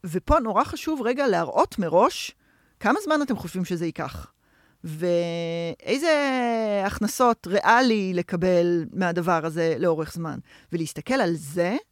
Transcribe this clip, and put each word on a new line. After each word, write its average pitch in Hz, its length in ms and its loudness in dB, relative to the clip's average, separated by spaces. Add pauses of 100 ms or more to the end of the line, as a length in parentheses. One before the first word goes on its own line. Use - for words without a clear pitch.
ופה 185 360 2
נורא 220 240 2
חשוב 311 380 -4
רגע 254 260 0
להראות 170 520 2
מראש 185 560 2 (440)
כמה 277 240 2
זמן 302 180 0
אתם 269 140 -2
חושבים 180 300 -6
שזה 175 200 -4
ייקח, 127 460 -8 (520)
ואיזה 170 1300 -2 (720)
הכנסות 214 640 0
ריאלי 208 640 4
לקבל 175 800 2
מהדבר 170 520 0
הזה 165 340 0
לאורך 160 340 0
זמן. 165 260 -8 (320)
ולהסתכל 165 420 -4
על 196 200 2
זה 170 440 -2 (140)